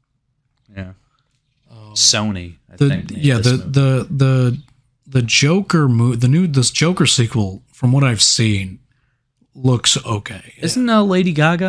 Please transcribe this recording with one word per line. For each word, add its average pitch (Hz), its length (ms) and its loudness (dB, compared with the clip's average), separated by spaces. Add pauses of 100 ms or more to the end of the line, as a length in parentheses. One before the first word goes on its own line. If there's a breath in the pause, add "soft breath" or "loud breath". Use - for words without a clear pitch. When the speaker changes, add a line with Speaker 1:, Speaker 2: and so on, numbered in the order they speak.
(760)
Speaker 1:
Yeah. 92 180 -14 (800)
Speaker 2:
Um, 107 240 -20
Speaker 1:
Sony, 101 600 -2 (180)
I 87 40 -20
Speaker 2:
the, 143 120 2
Speaker 1:
think, - 220 -4
made - 140 -14
Speaker 2:
yeah, 131 140 2
Speaker 1:
this 107 80 0
Speaker 2:
the, 123 120 4
Speaker 1:
movie. - 140 -10
Speaker 2:
the, 131 380 0
the, 131 480 2 (500)
the 131 140 -2
Joker 151 680 0
mo-, 117 260 2
the 120 140 2
new, 170 180 2
this 135 240 0
Joker 170 360 0
sequel, 107 560 -2 (100)
from 123 200 -2
what 139 120 2
I've 120 180 0
seen, 98 560 -2 (760)
looks 127 500 0
okay. 104 540 -10
Yeah. - 60 -8
Speaker 1:
Isn't, 240 240 -2
uh, 214 140 4
Lady 185 300 0
Gaga 165 360 0